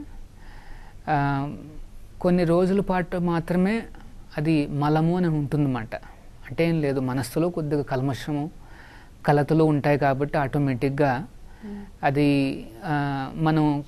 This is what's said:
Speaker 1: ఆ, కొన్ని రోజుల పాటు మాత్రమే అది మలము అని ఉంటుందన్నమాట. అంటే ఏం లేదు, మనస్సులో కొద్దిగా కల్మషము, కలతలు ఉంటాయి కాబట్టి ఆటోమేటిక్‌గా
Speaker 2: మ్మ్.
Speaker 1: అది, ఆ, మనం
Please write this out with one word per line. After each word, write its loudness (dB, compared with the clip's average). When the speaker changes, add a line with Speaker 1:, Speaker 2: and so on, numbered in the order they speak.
Speaker 1:
ఆ, 0
కొన్ని 4
రోజుల 4
పాటు -2
మాత్రమే 0
అది 2
మలము 2
అని 2
ఉంటుందన్నమాట. 0
అంటే 0
ఏం 2
లేదు, 0
మనస్సులో 0
కొద్దిగా -2
కల్మషము, -2
కలతలు 4
ఉంటాయి 4
కాబట్టి 2
ఆటోమేటిక్‌గా 0
Speaker 2:
మ్మ్. -10
Speaker 1:
అది, 2
ఆ, -2
మనం 2